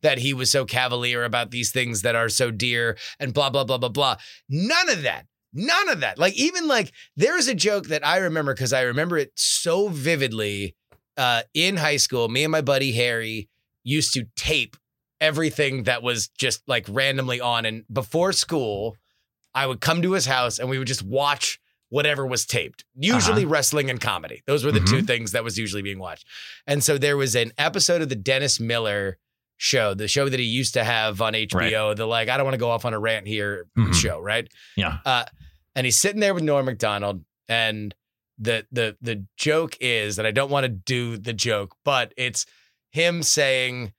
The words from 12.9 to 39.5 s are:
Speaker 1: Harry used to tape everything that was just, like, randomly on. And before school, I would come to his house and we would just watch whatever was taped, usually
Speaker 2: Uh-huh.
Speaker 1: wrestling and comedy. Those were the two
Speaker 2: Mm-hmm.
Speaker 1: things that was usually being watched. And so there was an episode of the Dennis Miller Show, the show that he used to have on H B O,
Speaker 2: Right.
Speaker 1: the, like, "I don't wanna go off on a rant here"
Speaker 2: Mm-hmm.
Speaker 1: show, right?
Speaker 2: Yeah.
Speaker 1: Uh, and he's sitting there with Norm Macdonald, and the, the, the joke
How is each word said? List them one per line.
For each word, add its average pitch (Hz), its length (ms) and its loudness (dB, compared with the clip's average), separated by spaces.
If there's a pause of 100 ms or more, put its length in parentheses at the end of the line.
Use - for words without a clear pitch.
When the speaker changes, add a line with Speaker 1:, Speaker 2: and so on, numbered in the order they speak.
Speaker 1:
Harry 113 560 -2 (340)
used 143 320 0
to 123 120 -4 (100)
tape 143 400 -2 (440)
everything 147 640 0
that 120 180 0
was 120 260 -2
just, - 380 -2
like, 120 220 0
randomly 131 520 0
on. 120 240 0
And 110 280 -4
before 165 400 0
school, 113 640 -2 (580)
I 135 120 0
would 131 140 -4
come 165 220 2
to 180 100 2
his 175 140 0
house 123 320 0
and 127 100 -4
we 131 100 -2
would 131 100 -4
just 127 140 -4
watch 139 580 -2 (280)
whatever 139 380 0
was 127 180 -2
taped, - 400 -4 (120)
usually 196 480 2
Speaker 2:
Uh-huh. 156 80 0
Speaker 1:
wrestling 143 380 2
and 123 100 -4
comedy. 80 460 -4
Those 139 180 2
were 147 80 2
the 104 80 4
two 95 160 4
Speaker 2:
Mm-hmm. 208 100 2
Speaker 1:
things 117 260 -2
that 113 120 -2
was 104 120 -6
usually 104 260 -4
being 98 180 -8
watched. 85 260 -12 (400)
And 143 160 0
so 143 160 2
there 143 180 2
was 135 200 2
an 117 200 2
episode 175 460 2
of 147 60 -2
the 131 80 -4
Dennis 131 420 0
Miller 104 600 -2 (380)
Show, 107 380 0
the 104 140 -6
show 139 200 2
that 127 120 -2
he 123 60 0
used 120 280 -2
to 123 80 2
have 110 400 0
on 110 140 0
H 110 200 -2
B 90 200 2
O, 107 120 2
Speaker 2:
Right. 104 80 0
Speaker 1:
the, 110 100 -2
like, 113 220 0
"I 127 80 0
don't 139 80 2
wanna 131 140 -2
go 120 120 0
off 113 140 -2
on 120 80 0
a 110 60 -2
rant 107 300 -2
here" 104 400 -4 (100)
Speaker 2:
Mm-hmm. 98 140 4
Speaker 1:
show, 85 260 2
right? 104 300 -2 (280)
Speaker 2:
Yeah. 78 300 -2
Speaker 1:
Uh, 123 180 2 (520)
and 127 100 0
he's 120 100 2
sitting 202 240 2
there 202 140 4
with 175 80 -2
Norm 143 240 2
Macdonald, 101 580 -2 (240)
and 110 460 0 (420)
the, 110 360 -2
the, 113 280 -2
the 113 240 -6 (120)
joke 156 440 0